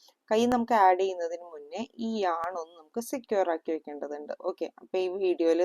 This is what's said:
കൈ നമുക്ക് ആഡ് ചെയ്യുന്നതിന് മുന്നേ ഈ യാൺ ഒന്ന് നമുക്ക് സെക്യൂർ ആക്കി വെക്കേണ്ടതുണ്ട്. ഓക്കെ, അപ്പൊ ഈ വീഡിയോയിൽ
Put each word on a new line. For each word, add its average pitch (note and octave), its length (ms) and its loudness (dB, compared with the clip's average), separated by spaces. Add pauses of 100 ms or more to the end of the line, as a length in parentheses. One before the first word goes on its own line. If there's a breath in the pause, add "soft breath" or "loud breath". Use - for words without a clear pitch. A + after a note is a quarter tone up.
(300 soft breath)
കൈ A3 160 4
നമുക്ക് A#3+ 280 2
ആഡ് F#3 260 6
ചെയ്യുന്നതിന് F3 440 -4
മുന്നേ D#3+ 360 -12 (180)
ഈ A3+ 120 -4 (100)
യാൺ E3+ 380 -2
ഒന്ന് E3 200 -10
നമുക്ക് D#3 220 -10
സെക്യൂർ A3 500 -2
ആക്കി E3 200 -4
വെക്കേണ്ടതുണ്ട്. D3 720 -8
ഓക്കെ, F3+ 260 -6 (120)
അപ്പൊ - 200 -8
ഈ F#3 100 0
വീഡിയോയിൽ F3 560 2